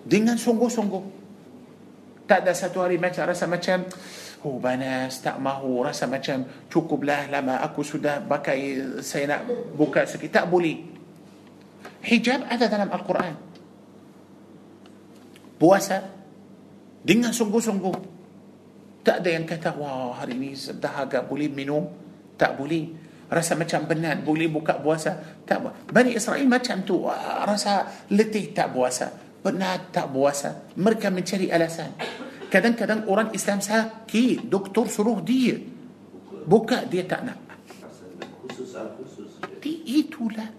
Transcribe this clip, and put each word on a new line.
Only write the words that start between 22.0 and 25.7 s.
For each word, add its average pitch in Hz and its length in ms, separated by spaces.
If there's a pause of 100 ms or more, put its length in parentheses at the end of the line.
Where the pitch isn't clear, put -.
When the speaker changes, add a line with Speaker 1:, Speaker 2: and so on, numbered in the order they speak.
Speaker 1:
Tak - 240
boleh. 156 480 (200)
Rasa 165 280
macam 156 320
penat, 160 320
boleh 156 280
buka 156 280
puasa? 156 400 (280)
Tak 190 200
boleh. - 120 (120)